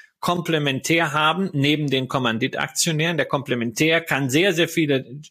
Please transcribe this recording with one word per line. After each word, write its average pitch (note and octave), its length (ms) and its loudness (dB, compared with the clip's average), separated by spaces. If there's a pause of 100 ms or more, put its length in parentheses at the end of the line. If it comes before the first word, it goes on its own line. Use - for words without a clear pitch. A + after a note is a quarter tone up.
(200)
Komplementär D#3+ 920 0
haben, D#3 400 2
neben D3 380 2
den C3 180 -2
Kommanditaktionären. C#3 1120 -2
Der C3+ 80 0
Komplementär C3+ 720 0
kann C#3 300 -2
sehr, F3 220 4
sehr D#3+ 160 0
viele C#3+ 520 -2 (100)